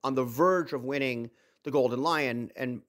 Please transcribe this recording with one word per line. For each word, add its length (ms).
on 120
the 100
verge 500
of 100
winning 460
the 80
Golden 320
Lion, 540
and 320